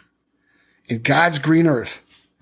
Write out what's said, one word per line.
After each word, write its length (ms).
in 160
God's 360
green 280
earth 360